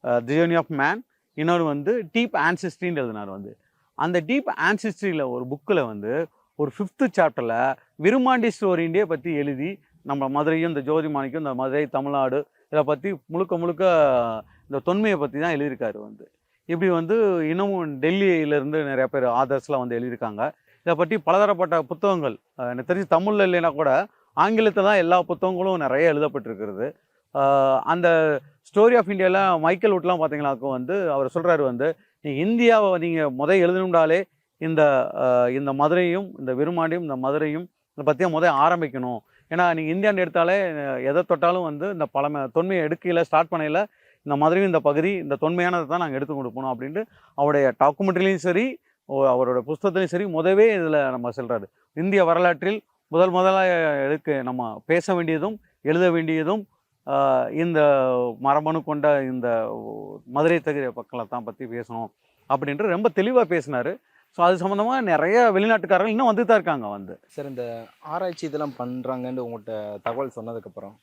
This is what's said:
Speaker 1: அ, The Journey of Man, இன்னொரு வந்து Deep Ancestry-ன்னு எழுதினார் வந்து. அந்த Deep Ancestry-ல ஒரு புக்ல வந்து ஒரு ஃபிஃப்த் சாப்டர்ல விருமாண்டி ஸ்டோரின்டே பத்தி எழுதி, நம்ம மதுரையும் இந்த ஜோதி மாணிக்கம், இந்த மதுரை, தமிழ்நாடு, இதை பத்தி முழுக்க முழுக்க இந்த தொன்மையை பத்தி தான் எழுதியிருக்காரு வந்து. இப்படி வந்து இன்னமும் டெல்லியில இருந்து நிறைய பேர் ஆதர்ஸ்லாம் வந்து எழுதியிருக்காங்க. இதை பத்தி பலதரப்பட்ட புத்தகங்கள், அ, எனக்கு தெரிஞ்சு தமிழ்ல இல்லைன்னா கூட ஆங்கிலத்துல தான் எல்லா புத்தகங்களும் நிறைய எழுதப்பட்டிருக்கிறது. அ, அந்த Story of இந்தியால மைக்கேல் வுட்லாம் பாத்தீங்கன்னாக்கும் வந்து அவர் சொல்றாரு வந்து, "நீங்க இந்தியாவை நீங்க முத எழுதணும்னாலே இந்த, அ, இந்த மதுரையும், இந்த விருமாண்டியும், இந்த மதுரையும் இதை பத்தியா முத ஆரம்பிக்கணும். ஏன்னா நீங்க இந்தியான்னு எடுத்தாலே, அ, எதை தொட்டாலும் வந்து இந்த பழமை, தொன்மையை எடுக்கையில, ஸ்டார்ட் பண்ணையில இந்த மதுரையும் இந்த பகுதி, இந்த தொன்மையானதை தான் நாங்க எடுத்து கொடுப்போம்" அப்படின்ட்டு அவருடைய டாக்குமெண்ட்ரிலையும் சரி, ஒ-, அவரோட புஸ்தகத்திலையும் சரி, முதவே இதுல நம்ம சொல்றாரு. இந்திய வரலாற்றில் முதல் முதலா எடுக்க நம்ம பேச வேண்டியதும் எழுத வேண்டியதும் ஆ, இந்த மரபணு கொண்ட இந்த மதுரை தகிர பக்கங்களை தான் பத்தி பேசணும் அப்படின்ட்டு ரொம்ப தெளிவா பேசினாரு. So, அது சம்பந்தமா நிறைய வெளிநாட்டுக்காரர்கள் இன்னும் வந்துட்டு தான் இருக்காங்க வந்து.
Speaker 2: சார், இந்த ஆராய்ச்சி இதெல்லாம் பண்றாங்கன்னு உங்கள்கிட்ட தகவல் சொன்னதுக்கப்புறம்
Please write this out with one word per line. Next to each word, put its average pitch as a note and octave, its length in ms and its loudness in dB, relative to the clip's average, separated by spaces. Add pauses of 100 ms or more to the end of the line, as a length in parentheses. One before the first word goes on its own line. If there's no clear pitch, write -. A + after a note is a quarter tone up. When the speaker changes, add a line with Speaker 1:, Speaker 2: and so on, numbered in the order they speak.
Speaker 1:
அ, A#2+ 220 0
The C3+ 80 -2
Journey E3+ 220 2
of E3 120 0
Man, D#3 360 -2 (300)
இன்னொரு E3+ 300 0
வந்து D#3+ 480 -2
Deep A#3 200 0
Ancestry-ன்னு F3 640 -2
எழுதினார் G#2+ 320 -6
வந்து. G2 280 -14 (380)
அந்த F3 320 -2
Deep C4 180 -2 (260)
Ancestry-ல F#3+ 580 -4
ஒரு B2 180 -6
புக்ல D3 400 -2
வந்து A2 400 -6 (280)
ஒரு D3 240 -4
ஃபிஃப்த் G#3 280 -4 (100)
சாப்டர்ல B2+ 600 0 (260)
விருமாண்டி B3 460 2 (120)
ஸ்டோரின்டே F3 420 0
பத்தி E3 320 -4
எழுதி, D3 460 -4 (220)
நம்ம C3+ 260 -4
மதுரையும் D#3+ 400 0
இந்த D3+ 120 -4
ஜோதி D3+ 280 -2
மாணிக்கம், C#3 320 -6
இந்த C#3 140 -6
மதுரை, C3+ 320 -2
தமிழ்நாடு, C#3 600 -2 (240)
இதை D3+ 140 2
பத்தி D3+ 300 -4 (120)
முழுக்க F3 320 -4
முழுக்க E3+ 260 -2 (760)
இந்த C#3 220 -6
தொன்மையை G3 340 0
பத்தி C#3 220 -4
தான் E3 140 -2
எழுதியிருக்காரு B2 440 -4
வந்து. G#2+ 320 -20 (340)
இப்படி F3 260 0
வந்து F3 580 0
இன்னமும் E3+ 520 -2
டெல்லியில E3+ 460 2
இருந்து D3 320 0
நிறைய C3+ 280 0
பேர் C3 180 -2
ஆதர்ஸ்லாம் C3 540 0
வந்து A#2+ 220 -4
எழுதியிருக்காங்க. A#2+ 500 -6 (300)
இதை E3+ 140 0
பத்தி E3+ 240 0
பலதரப்பட்ட F3 640 2
புத்தகங்கள், D#3+ 560 -2 (200)
அ, B2 100 -6
எனக்கு B2+ 260 -4
தெரிஞ்சு F#3 180 -2
தமிழ்ல G3 340 2
இல்லைன்னா E3+ 260 2
கூட D3 340 2 (300)
ஆங்கிலத்துல G#3 460 2
தான் G3+ 140 4
எல்லா F3+ 260 4
புத்தகங்களும் F#3 540 -2
நிறைய D3 380 2
எழுதப்பட்டிருக்கிறது. A2+ 800 -4 (400)
அ, C#3 440 4
அந்த D#3+ 640 2 (340)
Story A#3 220 6
of A3 80 4
இந்தியால F#3 560 2
மைக்கேல் F#3 320 2
வுட்லாம் F3 320 0
பாத்தீங்கன்னாக்கும் C#3 460 -2
வந்து D#3 420 -2
அவர் C#3 220 0
சொல்றாரு E3 280 2
வந்து, C3+ 340 -2 (240)
"நீங்க D3+ 300 -4
இந்தியாவை A3+ 480 4
நீங்க D#3+ 400 0
முத D3 120 0
எழுதணும்னாலே F3+ 720 4 (340)
இந்த, D3+ 580 2
அ, B2 380 2
இந்த C#3 200 -4
மதுரையும், F3 640 0
இந்த C3 160 -6
விருமாண்டியும், E3 460 -2
இந்த D3 160 -6
மதுரையும் D3+ 500 -4 (280)
இதை D3 200 0
பத்தியா E3+ 180 -2
முத D#3 80 0
ஆரம்பிக்கணும். C#3+ 800 2 (320)
ஏன்னா E3+ 240 2
நீங்க D#3+ 180 -4
இந்தியான்னு G3 240 0
எடுத்தாலே, E3+ 720 0
அ, C3 140 -4
எதை C#3+ 220 0
தொட்டாலும் E3+ 400 0
வந்து D#3 280 -6
இந்த D#3+ 160 -4
பழமை, C#3+ 460 -4
தொன்மையை F3 340 0
எடுக்கையில, E3+ 340 -2
ஸ்டார்ட் E3 360 0
பண்ணையில D#3 280 0 (380)
இந்த C#3+ 240 0
மதுரையும் F#3 200 4
இந்த E3 140 2
பகுதி, D3+ 320 2
இந்த D3+ 280 -4
தொன்மையானதை F3 460 0
தான் D#3+ 120 -4
நாங்க D#3 160 -4
எடுத்து C#3 200 -6
கொடுப்போம்" C3 300 -8
அப்படின்ட்டு C3+ 400 -6 (300)
அவருடைய C#3+ 380 2 (120)
டாக்குமெண்ட்ரிலையும் F#3+ 500 2
சரி, F3+ 440 -2 (260)
ஒ-, C3+ 200 0
அவரோட B2+ 420 2
புஸ்தகத்திலையும் F3+ 380 -2
சரி, F3 220 -2
முதவே G3 500 4
இதுல D3+ 340 0
நம்ம B2 260 -6
சொல்றாரு. A#2 260 -4 (300)
இந்திய F#3+ 320 2
வரலாற்றில் F3 580 2 (260)
முதல் F3+ 220 4
முதலா F#3+ 340 4 (300)
எடுக்க C#3 480 -2
நம்ம B2 440 -8
பேச E3+ 280 2
வேண்டியதும் E3+ 460 -2 (200)
எழுத E3+ 300 2
வேண்டியதும் E3 560 0 (420)
ஆ, C3+ 400 2
இந்த D#3+ 320 0 (600)
மரபணு D3+ 440 0
கொண்ட D3 380 0
இந்த A#2 540 -2 (500)
மதுரை D#3 320 2
தகிர C#3+ 300 -4
பக்கங்களை A#2+ 420 -10
தான் B2 140 -8
பத்தி A2+ 200 -12
பேசணும் A#2 420 -10 (420)
அப்படின்ட்டு C#3+ 340 0
ரொம்ப G#3 320 0
தெளிவா A#3 340 4
பேசினாரு. D3 500 -4 (320)
So, F3 160 2
அது F#3 220 2
சம்பந்தமா A3 320 0
நிறைய G3+ 540 4
வெளிநாட்டுக்காரர்கள் G3 520 2
இன்னும் A3+ 260 2
வந்துட்டு A3 120 2
தான் A3 160 4
இருக்காங்க C3+ 260 -4
வந்து. G2 400 -12
Speaker 2:
சார், C#3 220 -14
இந்த A#2 360 -10 (160)
ஆராய்ச்சி E3+ 460 -6
இதெல்லாம் D3 320 -6
பண்றாங்கன்னு B2+ 640 -6
உங்கள்கிட்ட G#2+ 580 -10
தகவல் A#2+ 340 -6
சொன்னதுக்கப்புறம் A2 680 -14